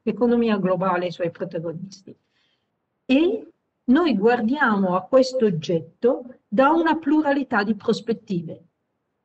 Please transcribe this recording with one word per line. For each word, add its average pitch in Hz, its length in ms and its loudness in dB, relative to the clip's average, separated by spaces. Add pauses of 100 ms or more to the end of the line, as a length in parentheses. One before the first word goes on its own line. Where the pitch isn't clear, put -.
l'economia 226 540 0
globale 180 480 0
e - 40 -4
i - 20 -6
suoi 170 200 -4
protagonisti. 175 840 -10 (920)
E 339 460 0 (380)
noi 285 260 4
guardiamo 220 800 0
a 185 80 -2
questo 254 420 2
oggetto 190 920 -2 (120)
da 262 220 4
una 330 280 2
pluralità 285 640 0
di 220 120 -2
prospettive. 196 920 -6 (580)